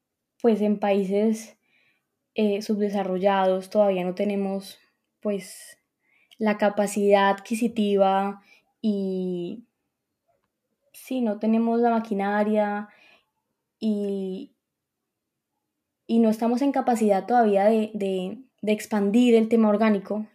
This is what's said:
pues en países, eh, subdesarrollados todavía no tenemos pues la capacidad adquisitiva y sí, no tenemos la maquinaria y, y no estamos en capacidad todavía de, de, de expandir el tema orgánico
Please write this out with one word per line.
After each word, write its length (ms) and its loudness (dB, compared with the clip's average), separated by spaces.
pues 200 2
en 180 0
países, 760 -2
eh, 260 0
subdesarrollados 1080 0
todavía 340 2
no 100 -4
tenemos 640 -4
pues 580 -10
la 200 0
capacidad 720 4
adquisitiva 1120 0
y 840 -6
sí, 300 -8
no 180 -2
tenemos 400 0
la 100 2
maquinaria 1000 -2
y, 720 -6
y 140 0
no 100 4
estamos 320 -2
en 120 0
capacidad 520 0
todavía 400 2
de, 280 2
de, 500 -6
de 120 -2
expandir 600 2
el 140 4
tema 220 2
orgánico 640 0